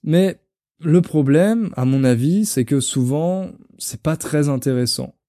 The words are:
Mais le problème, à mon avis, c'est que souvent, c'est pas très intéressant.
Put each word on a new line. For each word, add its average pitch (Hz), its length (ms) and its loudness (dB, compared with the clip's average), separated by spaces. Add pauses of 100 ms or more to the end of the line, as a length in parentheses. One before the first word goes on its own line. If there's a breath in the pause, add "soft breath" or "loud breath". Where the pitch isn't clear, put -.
Mais 175 380 0 (400)
le 165 200 4
problème, 170 760 2
à 127 80 -2
mon 135 180 2
avis, 135 420 2
c'est 131 200 -2
que 139 160 0
souvent, 156 720 -2 (260)
c'est - 240 -12
pas 160 140 -2
très 147 320 0
intéressant. 127 680 -2 (140)